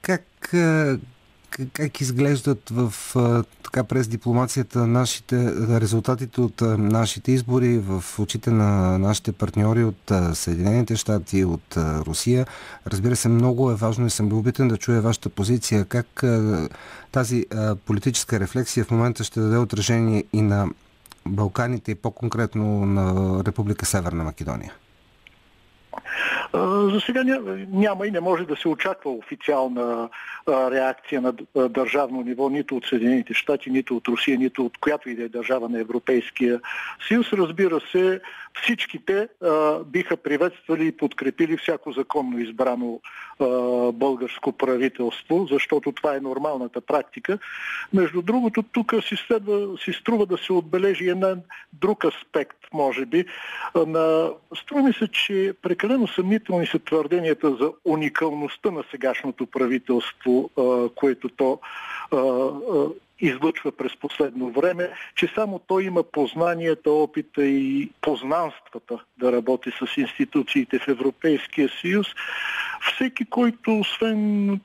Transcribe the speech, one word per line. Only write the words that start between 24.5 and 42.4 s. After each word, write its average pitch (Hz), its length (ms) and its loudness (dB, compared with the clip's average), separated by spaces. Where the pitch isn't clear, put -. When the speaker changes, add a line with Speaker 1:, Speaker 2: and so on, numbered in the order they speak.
Speaker 2:
А, 190 380 2
за 202 100 2
сега 254 220 -2
ня-, 208 480 -2
няма 196 360 2
и 214 40 -2
не 180 100 -2
може 175 240 0
да 151 120 -4
се - 120 -2
очаква 165 420 -2
официална, 123 960 -2
а, 131 240 2
реакция 131 500 -2
на 127 120 0
д-, 113 120 -10
а, 127 120 4
държавно 127 540 0
ниво, 127 280 -2
нито 139 260 -2
от 117 100 -4
Съединените 120 480 2
щати, - 360 -2
нито 131 260 0
от - 120 -4
Русия, 123 300 2
нито 127 280 0
от - 120 -8
която 147 320 -2
и 120 40 -8
да 117 100 -6
е 117 40 -8
държава 120 400 -4
на 120 120 -4
Европейския 120 800 0
съюз. 226 240 2
Разбира 175 480 2
се, 185 400 0
всички - 440 -4
те, 202 220 0
а, 156 420 2
биха 165 320 -2
приветствали 160 720 0
и 156 100 -2
подкрепили 151 600 -2
всяко 151 360 -4
законно 127 460 -2
избрано, 120 600 -2